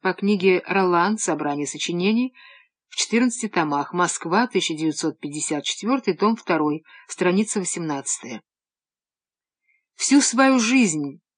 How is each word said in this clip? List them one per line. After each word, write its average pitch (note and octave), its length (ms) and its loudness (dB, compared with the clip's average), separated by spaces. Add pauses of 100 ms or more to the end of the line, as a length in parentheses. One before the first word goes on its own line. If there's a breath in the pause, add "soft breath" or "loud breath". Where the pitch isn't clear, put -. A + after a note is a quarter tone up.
по F#3 120 0
книге F#3+ 520 2
«Ролан. F#3 520 2
Собрание D3 500 -4
сочинений» G#3 640 -2 (540 loud breath)
в - 80 -20
четырнадцати A#3 520 -2
томах. D3 460 -2
Москва, F3+ 540 0
тысяча F3 260 -2
девятьсот D#3 460 -2
пятьдесят D3+ 440 -6
четвёртый, G#3+ 540 -2
том A3 180 2
второй, D3+ 480 -2 (240 loud breath)
страница F#3+ 520 0
восемнадцатая. D3+ 800 -6 (1500)
Всю C#4 260 4
свою C4 380 4
жизнь F#3 640 0 (160)